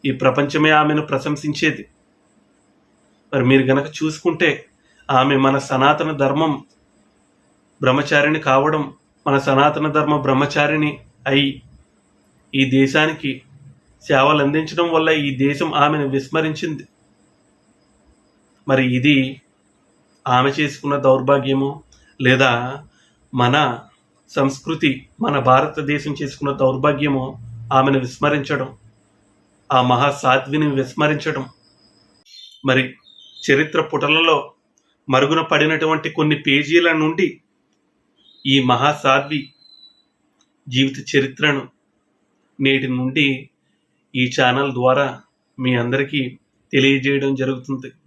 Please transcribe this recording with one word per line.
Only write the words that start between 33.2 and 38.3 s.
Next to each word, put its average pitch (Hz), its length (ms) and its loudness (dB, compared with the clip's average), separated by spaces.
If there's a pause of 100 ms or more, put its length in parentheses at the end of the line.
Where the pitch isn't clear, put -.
చరిత్ర 151 300 2
పుటలలో 156 720 0 (580)
మరుగున 143 300 2
పడినటువంటి 156 720 0
కొన్ని 151 260 0
పేజీల 151 560 2
నుండి 160 480 -2 (1080)